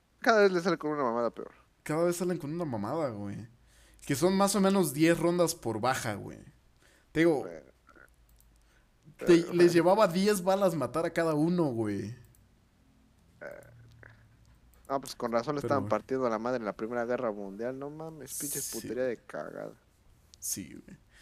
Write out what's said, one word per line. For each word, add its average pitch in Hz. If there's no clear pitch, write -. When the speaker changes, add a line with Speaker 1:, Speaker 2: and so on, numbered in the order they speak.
Speaker 1:
cada 226
vez 202
les 175
sale 170
con 151
una 147
mamada 117
peor. -
Speaker 2:
Cada 160
vez 175
salen 180
con 143
una 175
mamada, 123
güey. 101
Que 143
son 175
más 196
o 196
menos 190
diez 160
rondas 170
por 110
baja, 120
güey. 101
Te 156
digo, 160
Speaker 1:
Bueno, 85
Speaker 2:
te, -
Speaker 1:
pero, 175
Speaker 2:
les 165
Speaker 1:
bueno. 175
Speaker 2:
llevaba 185
diez 190
balas 190
matar 143
a 170
cada 165
uno, 170
güey. 107
Speaker 1:
No, 139
pues -
con 117
razón 117
le 143
Speaker 2:
Pero 120
Speaker 1:
estaban 139
Speaker 2:
bueno. 107
Speaker 1:
partiendo 123
la 107
madre 123
en 113
la 101
Primera 117
Guerra 120
Mundial. 104
No 139
mames, 156
pinche 143
Speaker 2:
Sí. 117
Speaker 1:
putería 113
de 120
cagada. -
Speaker 2:
Sí, -
güey. -